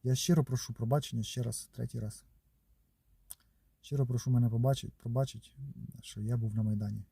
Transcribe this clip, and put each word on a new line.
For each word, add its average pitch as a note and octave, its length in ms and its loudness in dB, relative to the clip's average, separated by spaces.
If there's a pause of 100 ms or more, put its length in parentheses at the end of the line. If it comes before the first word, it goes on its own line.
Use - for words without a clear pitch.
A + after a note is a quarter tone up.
Я B2+ 120 2
щиро D#3+ 300 4
прошу - 300 -2
пробачення A#2 480 0
ще A#2+ 200 -4
раз, A2+ 300 -4
третій A#2 280 -6
раз. G#2+ 240 -10 (1600)
Щиро C#3 260 0
прошу B2 240 -2
мене A#2+ 200 6
побачить, B2 440 2
пробачить, B2 640 -4 (460)
що - 180 -12
я A2+ 160 0
був A2 180 0
на A2 80 2
Майдані G#2 500 0